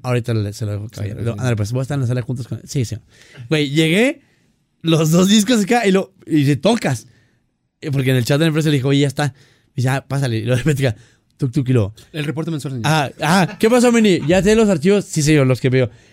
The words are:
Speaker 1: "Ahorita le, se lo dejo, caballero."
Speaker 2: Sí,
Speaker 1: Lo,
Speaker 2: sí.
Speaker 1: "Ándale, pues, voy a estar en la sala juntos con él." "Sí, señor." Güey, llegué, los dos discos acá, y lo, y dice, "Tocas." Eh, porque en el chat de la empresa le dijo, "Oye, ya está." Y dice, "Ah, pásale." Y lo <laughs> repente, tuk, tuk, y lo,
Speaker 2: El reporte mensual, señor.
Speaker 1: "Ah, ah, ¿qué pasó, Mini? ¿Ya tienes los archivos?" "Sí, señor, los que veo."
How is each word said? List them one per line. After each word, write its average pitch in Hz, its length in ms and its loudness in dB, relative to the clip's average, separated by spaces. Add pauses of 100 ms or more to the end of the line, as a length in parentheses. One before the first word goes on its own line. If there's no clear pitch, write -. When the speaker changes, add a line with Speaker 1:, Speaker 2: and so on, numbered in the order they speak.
Speaker 1:
"Ahorita 123 320 -2
le, 104 180 -2
se 110 140 -10
lo 101 60 -6
dejo, 104 160 -8
caballero." 101 320 -10
Speaker 2:
Sí, 104 40 -6
Speaker 1:
Lo, 113 80 -4
Speaker 2:
sí. 101 60 -10
Speaker 1:
"Ándale, 123 180 -2
pues, 104 160 -4
voy 127 80 -2
a - 20 -2
estar 139 140 -6
en 139 60 -4
la 120 40 -2
sala 123 160 -2
juntos 123 240 -8
con - 120 -10
él." - 100 -20
"Sí, 135 160 -4
señor." - 180 -8 (460)
Güey, 147 220 -2
llegué, 160 520 0 (600)
los 160 280 2
dos 185 180 4
discos 214 360 4
acá, 233 220 0
y 196 60 2
lo, 190 220 0 (120)
y 160 100 0
dice, 143 200 2
"Tocas." 185 520 -2 (720)
Eh, 156 100 -8
porque 131 200 0
en 131 60 4
el 123 80 0
chat 143 140 0
de 156 60 2
la 165 40 4
empresa 156 220 0
le 147 60 2
dijo, 131 120 -2
"Oye, 143 120 2
ya 143 80 2
está." 143 260 -4 (380)
Y - 40 -20
dice, 127 120 0
"Ah, 131 180 -4
pásale." 135 320 -2
Y 107 60 -6
lo 123 120 0
<laughs> - 0 -
repente, 135 380 0 (420)
tuk, 135 160 -4
tuk, 131 160 -2
y 131 40 0
lo, 107 220 0 (180)
Speaker 2:
El 151 120 -8
reporte 156 280 -6
mensual, 143 220 -8
señor. 131 120 -4
Speaker 1:
"Ah, 147 240 0 (100)
ah, 180 380 0
¿qué 220 100 4
pasó, 247 220 4
Mini? 214 380 4
¿Ya 180 120 4
tienes 208 160 2
los 226 120 4
archivos?" 185 360 2
"Sí, - 180 -6
señor, 143 260 4
los 127 120 0
que 135 80 0
veo." 123 220 2 (220)